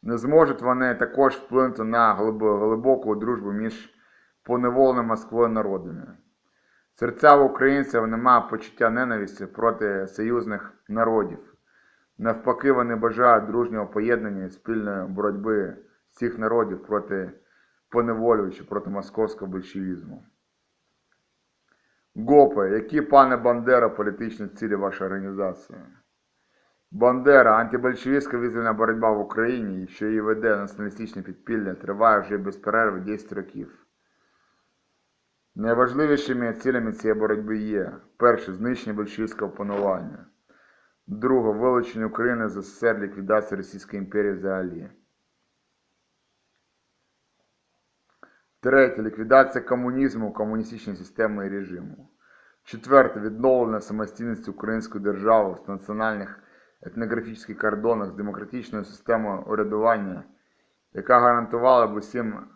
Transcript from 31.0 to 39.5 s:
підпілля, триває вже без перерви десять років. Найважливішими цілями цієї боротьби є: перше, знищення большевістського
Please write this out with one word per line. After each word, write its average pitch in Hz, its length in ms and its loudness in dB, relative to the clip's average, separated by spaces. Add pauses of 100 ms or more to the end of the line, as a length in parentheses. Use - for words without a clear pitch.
підпілля, 98 520 -6
триває 104 460 2
вже 101 180 -4
без 98 180 -6
перерви 104 440 0
десять 101 320 -8
років. - 540 -12 (1700)
Найважливішими 123 1000 0
цілями 117 400 -2
цієї 107 280 -2
боротьби 107 360 -2
є: 107 360 -4 (240)
перше, 120 360 2
знищення 110 440 -6
большевістського 104 540 -6